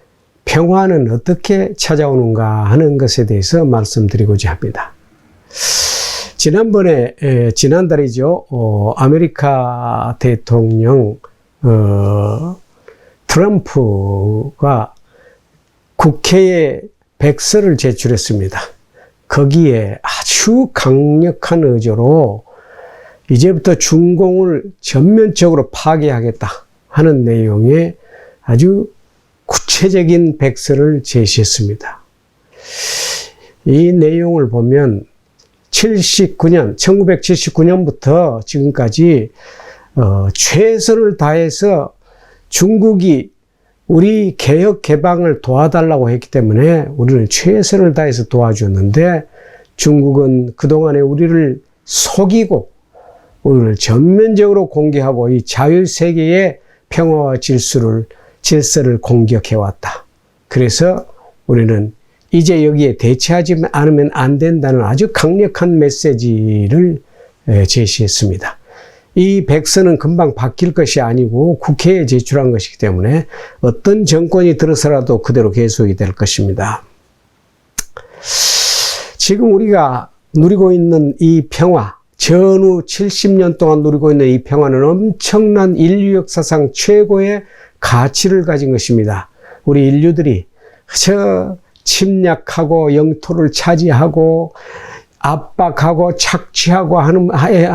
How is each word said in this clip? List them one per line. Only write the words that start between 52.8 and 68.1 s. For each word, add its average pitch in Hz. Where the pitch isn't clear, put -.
우리를 120
전면적으로 196
공개하고 135
이 123
자유세계의 170
평화와 151
질서를, 113
질서를 135
공격해왔다. 110
그래서 131
우리는 110
이제 165
여기에 147
대처하지 160
않으면 147
안 139
된다는 139
아주 147
강력한 170
메시지를, 120
에, 101
제시했습니다. 104